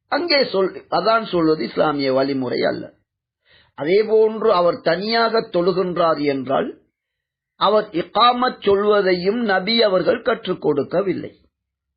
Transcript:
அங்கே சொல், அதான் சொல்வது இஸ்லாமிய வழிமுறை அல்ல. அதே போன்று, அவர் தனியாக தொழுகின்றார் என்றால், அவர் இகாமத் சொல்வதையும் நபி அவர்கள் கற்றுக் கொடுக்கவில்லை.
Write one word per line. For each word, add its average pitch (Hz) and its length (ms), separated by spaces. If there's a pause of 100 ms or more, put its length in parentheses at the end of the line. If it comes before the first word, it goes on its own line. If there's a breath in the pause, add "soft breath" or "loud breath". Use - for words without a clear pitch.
அங்கே 294 420
சொல், 185 400
அதான் 214 360
சொல்வது 160 380
இஸ்லாமிய 143 480
வழிமுறை 135 500
அல்ல. - 300 (800 soft breath)
அதே 175 280
போன்று, 220 500
அவர் 175 280
தனியாக 220 600
தொழுகின்றார் 175 800
என்றால், 139 560 (800)
அவர் 208 340
இகாமத் 247 720
சொல்வதையும் 196 800
நபி 208 420
அவர்கள் 190 400
கற்றுக் 208 380
கொடுக்கவில்லை. 143 760 (600)